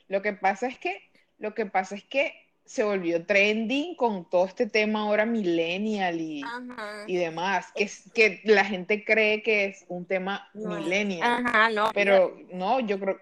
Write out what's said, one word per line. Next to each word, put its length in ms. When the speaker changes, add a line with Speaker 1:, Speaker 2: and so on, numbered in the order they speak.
Speaker 1:
Lo 140
que 120
pasa 340
es 120
que, 300
lo 160
que 120
pasa 300
es 80
que 300
se 180
volvió 420
trending 680
con 340
todo 160
este 220
tema 340
ahora 240
millennial 960
y, 220
Speaker 2:
Ajá. 640
Speaker 1:
y 100
demás, 560
que 100
Speaker 2:
Es 220
Speaker 1:
es, 80
que 320
la 200
gente 380
cree 400
que 220
es 240
un 160
tema 480
Speaker 2:
No 240
es. 60
Speaker 1:
millennial. 640
Speaker 2:
Ajá, 240
no, 240
Speaker 1:
Pero 440
Speaker 2:
yo 160
Speaker 1:
no, 280
yo 180
creo 220